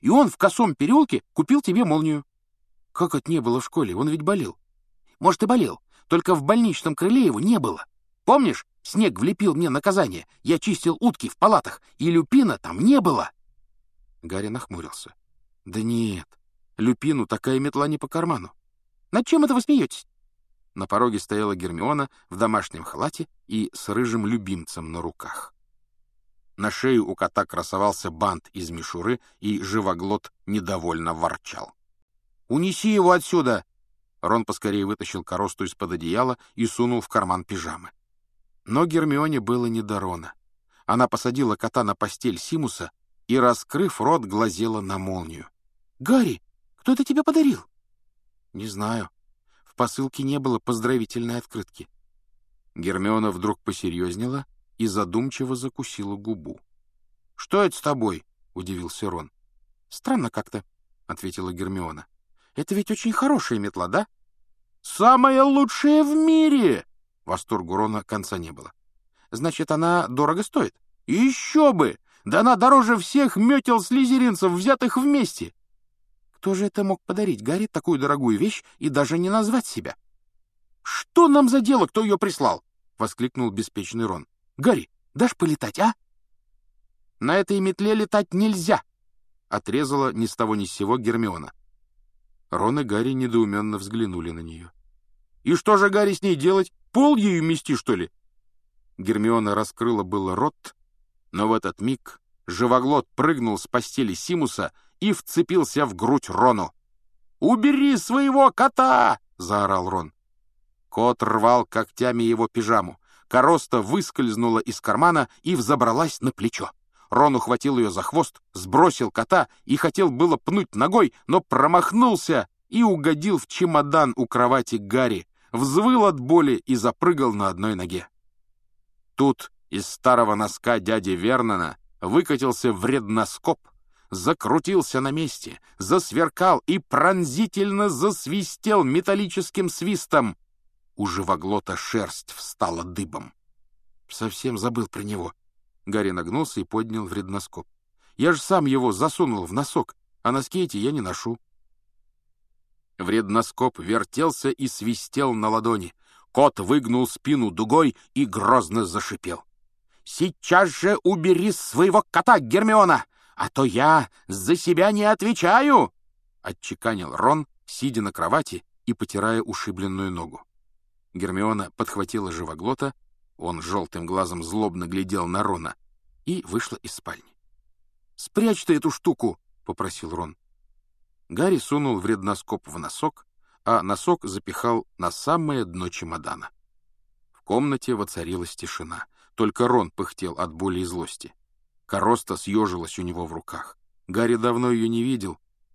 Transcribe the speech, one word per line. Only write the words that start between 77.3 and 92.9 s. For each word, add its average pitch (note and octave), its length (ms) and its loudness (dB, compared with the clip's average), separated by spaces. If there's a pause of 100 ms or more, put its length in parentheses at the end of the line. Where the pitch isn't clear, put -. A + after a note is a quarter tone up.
Гарри E3+ 240 -2
такую D#3+ 320 -2
дорогую C3+ 400 2
вещь G#3 260 -2 (140)
и D3+ 100 -4
даже C#3+ 300 2
не F3+ 100 0
назвать A3 380 0
себя? - 300 -10 (840)
«Что - 440 4
нам C#4+ 220 8
за C4 120 4
дело, A3+ 260 4
кто - 160 0
её G3+ 140 2
прислал?» C3+ 460 0 (360)
воскликнул A#2+ 520 -2
беспечный A2 560 -6
Рон. F2 200 -6 (300)
«Гарри, G3 320 2 (260)
дашь A3+ 220 0
полетать, - 440 -2
а?» A3 140 2 (1200)
«На D3 180 -2
этой G3+ 240 0
метле G3+ 340 0
летать G#3+ 380 -2
нельзя!» F#3+ 500 2 (640)
отрезала C3 640 -2
ни A2+ 140 -2
с - 100 -8
того A2 200 0
ни G2+ 80 -4
с - 80 -10
сего G#2 260 -2
Гермиона. A2 540 -2 (1000)
Рон B2+ 300 0
и C#3 40 -2
Гарри A2 280 -2